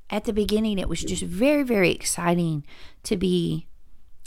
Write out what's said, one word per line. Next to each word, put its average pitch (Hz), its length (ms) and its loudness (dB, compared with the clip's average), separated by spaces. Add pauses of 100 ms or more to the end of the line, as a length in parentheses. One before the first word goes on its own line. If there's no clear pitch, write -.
at 208 160 -2
the 226 80 -2
beginning, 208 460 2
it - 100 -2
was 170 120 -2
just 185 220 -4
very, 254 400 2
very 202 280 4
exciting 170 760 0 (380)
to 214 140 0
be 170 500 0 (600)